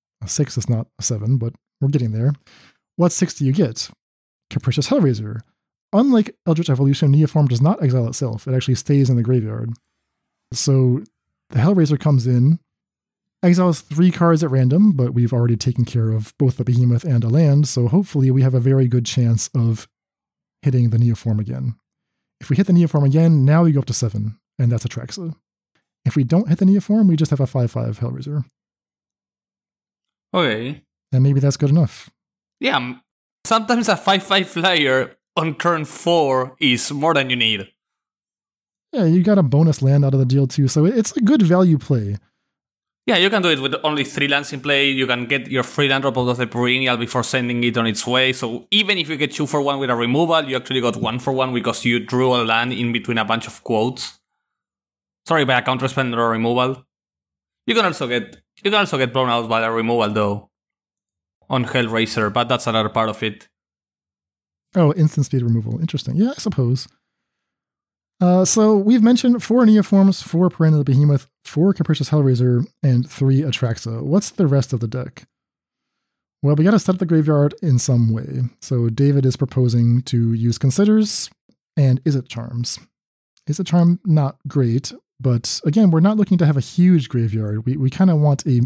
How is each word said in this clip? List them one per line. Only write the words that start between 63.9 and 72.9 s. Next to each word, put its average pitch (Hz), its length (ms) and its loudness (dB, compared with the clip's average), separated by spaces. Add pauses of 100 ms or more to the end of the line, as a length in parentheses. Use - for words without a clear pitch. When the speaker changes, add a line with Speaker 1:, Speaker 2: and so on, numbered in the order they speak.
Speaker 1:
Oh, 160 180 4
instant 156 320 0
speed 131 160 -2
removal. 117 400 -2
Interesting. 135 340 -6
Yeah, 220 160 0
I - 80 -12
suppose. 127 480 -2 (1300)
Uh, 180 240 4
so 214 320 4
we've 214 260 4
mentioned 240 400 4
four 240 220 2
Neoforms, 196 580 4
four 175 260 0
Perennial 156 360 2
Behemoth, 139 420 2 (160)
four 185 300 0
Capricious 156 360 -2
Hellraiser, 127 560 2 (160)
and 127 280 2